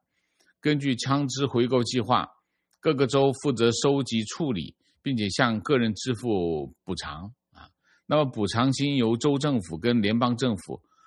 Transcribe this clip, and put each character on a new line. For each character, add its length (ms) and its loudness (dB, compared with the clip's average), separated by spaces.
根 180 2
据 160 0
枪 320 -2
支 180 -2
回 220 2
购 160 2
计 160 -2
划， 260 0
各 140 0
个 140 2
州 260 2
负 80 2
责 200 4
收 300 2
集、 220 -2
处 300 -4
理， 200 -6
并 160 -4
且 120 0
向 300 0
个 180 0
人 180 2
支 180 -6
付 600 -2
补 100 -6
偿 380 -12
啊。 160 -20
那 100 -2
么 80 4
补 240 -2
偿 240 2
金 240 0
由 220 2
州 200 2
政 240 0
府 160 -8
跟 240 2
联 160 2
邦 200 0
政 180 0
府 260 -12